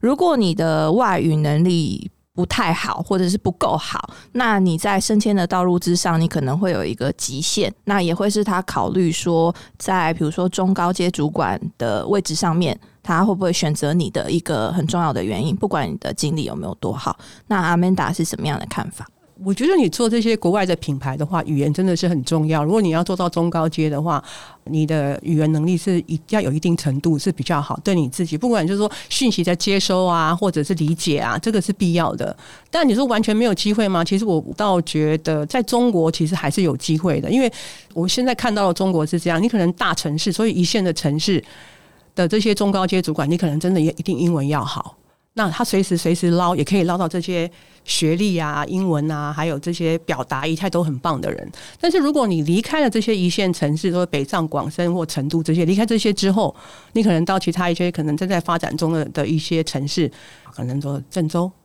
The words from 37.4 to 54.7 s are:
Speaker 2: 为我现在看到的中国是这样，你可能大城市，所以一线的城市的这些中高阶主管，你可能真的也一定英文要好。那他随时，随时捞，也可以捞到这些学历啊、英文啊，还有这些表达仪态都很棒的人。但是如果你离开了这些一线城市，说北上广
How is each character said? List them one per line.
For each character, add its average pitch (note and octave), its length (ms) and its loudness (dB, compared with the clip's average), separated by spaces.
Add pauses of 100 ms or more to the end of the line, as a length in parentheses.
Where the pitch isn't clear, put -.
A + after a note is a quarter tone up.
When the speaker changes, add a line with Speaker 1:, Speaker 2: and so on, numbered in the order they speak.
Speaker 2:
为 A#3+ 120 2 (420)
我 E3+ 120 0
现 B3 180 0
在 B3+ 80 2
看 A#3 220 -2
到 G3+ 140 2
的 F3 60 2
中 F#3+ 180 0
国 D#3+ 120 2
是 E3+ 140 0
这 E3 100 -2
样， E3 140 2
你 A#3 60 4
可 A#3 100 2
能 F3 140 4
大 F#3 200 0
城 D#3 240 -2
市， F3 140 -2
所 A3 160 0
以 G#3 60 2
一 F3+ 100 2
线 F#3+ 220 0
的 F3 80 0
城 D3+ 260 0
市 E3 240 0 (720)
的 F3+ 140 0
这 G#3+ 100 2
些 G#3+ 160 2
中 G3+ 160 2
高 F#3+ 160 0
阶 F#3 160 0
主 D#3 100 -2
管， D3 160 -2
你 E3+ 80 2
可 E3+ 120 0
能 D3+ 100 0
真 F3+ 160 2
的 F3 60 2
也 D#3 160 4
一 F3 60 -10
定 F3+ 140 -2
英 E3+ 160 2
文 C#3 140 0
要 C#3+ 180 0
好。 - 340 -8 (360)
那 G#3+ 140 0
他 E3 160 -2
随 G3 180 2
时， F#3 140 0
随 E3+ 180 2
时 F3 180 0
捞， F3 220 4
也 D3+ 80 0
可 F3+ 140 2
以 F#3+ 60 4
捞 F3 160 0
到 F3+ 100 0
这 F3+ 100 -4
些 E3+ 320 -4 (360)
学 D#3+ 300 0
历 F#3+ 200 2
啊、 D3+ 300 -2
英 F#3 200 -2
文 D#3 240 0
啊， D3 220 -4
还 D3+ 140 -2
有 D3+ 120 -2
这 E3+ 140 -4
些 E3 280 0
表 C#3+ 220 -4
达 C#3 240 -4
仪 D#3+ 80 0
态 F3 140 -4
都 F3 160 0
很 D3 140 -2
棒 D#3+ 200 -2
的 - 140 -4
人。 - 180 -10 (300)
但 E4+ 100 2
是 E4+ 60 2
如 D4+ 160 2
果 C#4 140 2
你 E3+ 160 2
离 E3+ 180 2
开 D#4 220 -2
了 B3 80 4
这 A3+ 100 0
些 A3 160 0
一 F3+ 140 2
线 F#3+ 200 0
城 D3+ 240 0
市， F3 160 0
说 F3+ 140 2
北 D3 180 -2
上 D#3+ 240 -2
广 D3+ 240 -4